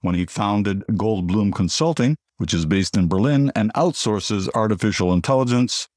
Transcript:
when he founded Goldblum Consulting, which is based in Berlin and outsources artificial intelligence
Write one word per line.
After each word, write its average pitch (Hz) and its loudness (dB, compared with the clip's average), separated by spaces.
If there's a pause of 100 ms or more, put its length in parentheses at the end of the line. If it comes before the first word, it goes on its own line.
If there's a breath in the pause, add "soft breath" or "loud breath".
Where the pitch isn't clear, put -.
when 90 0
he 87 0
founded 101 -2
Goldblum 101 0
Consulting, 147 0 (200)
which - -4
is 82 0
based 95 0
in 92 2
Berlin 139 2
and 110 0
outsources 107 -2
artificial 104 2
intelligence 123 2